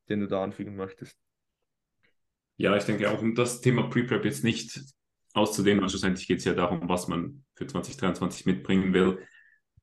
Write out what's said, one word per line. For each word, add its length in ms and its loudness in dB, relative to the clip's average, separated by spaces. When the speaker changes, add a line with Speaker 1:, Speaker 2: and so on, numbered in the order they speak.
Speaker 1:
den 100 0
du 60 -2
da 180 -2
anfügen 320 -8
möchtest? 400 -10
Speaker 2:
Ja, 180 2
ich 80 0
denke 260 0
auch, 120 -2
um 120 0
das 280 -2
Thema 260 2
Pre-Prep 380 0
jetzt 180 -2
nicht 380 -2
auszudehnen, 480 4
weil 80 2
schlussendlich 380 -2
geht's 180 0
ja 80 2
darum, 380 0
was 180 -2
man 460 -6
für 120 -10
zwanzig 300 -6
dreiundzwanzig 480 -2
mitbringen 480 2
will. 340 4